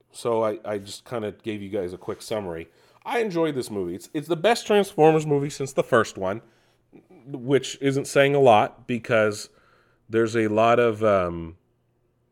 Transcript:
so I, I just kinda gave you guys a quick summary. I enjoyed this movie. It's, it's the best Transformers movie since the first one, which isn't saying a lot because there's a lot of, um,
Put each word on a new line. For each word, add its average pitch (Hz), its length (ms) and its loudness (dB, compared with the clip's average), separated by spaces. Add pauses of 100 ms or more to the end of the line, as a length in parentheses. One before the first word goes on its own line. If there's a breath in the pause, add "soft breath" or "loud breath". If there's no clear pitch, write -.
(100)
so 113 320 -2
I, 107 220 -2
I 104 140 -6
just 101 260 -16
kinda 107 380 -8
gave 107 200 -8
you 98 60 -12
guys 95 240 -6
a 90 60 -14
quick - 220 -10
summary. 87 480 -8 (360 soft breath)
I 214 160 -4
enjoyed 165 340 -2
this 120 160 -6
movie. 92 240 -6
It's, - 200 -14
it's 151 140 -6
the 170 80 0
best 214 300 0
Transformers 160 600 2
movie 147 240 -2
since 135 220 -10
the - 100 0
first - 340 0
one, 95 240 -6 (840 soft breath)
which 135 540 -2
isn't 139 260 0
saying 139 280 2
a 143 60 4
lot 123 460 4
because 110 640 0 (580 soft breath)
there's 113 280 0
a 110 120 2
lot 113 300 4
of, 110 260 2
um, 87 520 0 (760)